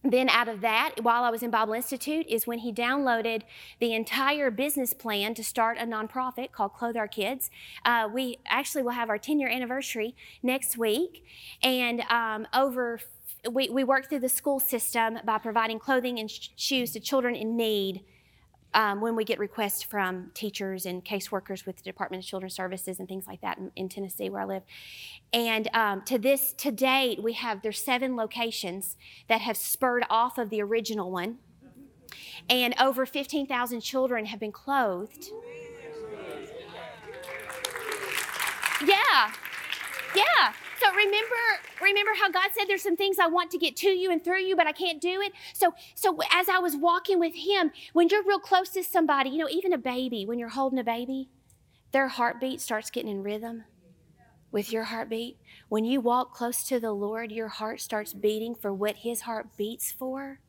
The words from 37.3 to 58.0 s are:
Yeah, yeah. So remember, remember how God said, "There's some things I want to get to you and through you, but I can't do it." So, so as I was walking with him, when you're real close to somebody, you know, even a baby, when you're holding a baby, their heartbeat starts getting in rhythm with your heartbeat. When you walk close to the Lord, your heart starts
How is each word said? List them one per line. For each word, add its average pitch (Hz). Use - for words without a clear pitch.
Yeah, 381
yeah. 392
So 415
remember, 415
remember 403
how 392
God 381
said, 392
"There's 392
some 349
things 392
I 359
want 339
to 339
get 285
to 381
you 370
and 330
through 370
you, 370
but 320
I 302
can't 320
do 370
it." 392
So, 349
so 370
as 359
I 370
was 330
walking 349
with 330
him, 359
when 339
you're 403
real 392
close 370
to 370
somebody, 285
you 294
know, 311
even 359
a 294
baby, 247
when 233
you're 233
holding 269
a 240
baby, 247
their 269
heartbeat 247
starts 220
getting 226
in 196
rhythm 220
with 208
your 220
heartbeat. 226
When 220
you 254
walk 240
close 240
to 254
the 226
Lord, 208
your 220
heart 214
starts 208